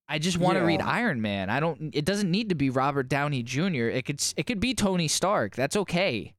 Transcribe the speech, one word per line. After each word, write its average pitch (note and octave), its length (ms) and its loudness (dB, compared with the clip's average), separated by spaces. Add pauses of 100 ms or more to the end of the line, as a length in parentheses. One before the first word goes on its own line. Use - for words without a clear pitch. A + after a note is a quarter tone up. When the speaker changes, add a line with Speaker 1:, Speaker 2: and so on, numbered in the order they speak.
Speaker 1:
I D3+ 120 -2
just F3 180 0
wanna F#3 220 4
Speaker 2:
Yeah. E3+ 60 2
Speaker 1:
read E3 160 2
Iron E3 400 0
Man. G2 280 -2
I B2 100 0
don't, D3+ 360 -4
it D3 100 0
doesn't G3+ 240 0
need G#3 200 0
to F3+ 60 0
be C#3 140 2
Robert C3+ 400 0
Downey C#3+ 340 0
Junior B2+ 460 0
It A#2+ 160 -2
could C#3+ 140 -4
s-, - 180 -2
it E3 80 0
could A#3 140 -2
be B3 140 0
Tony F#3 340 2
Stark. E3+ 480 0
That's C3+ 200 0
okay. E3+ 640 -2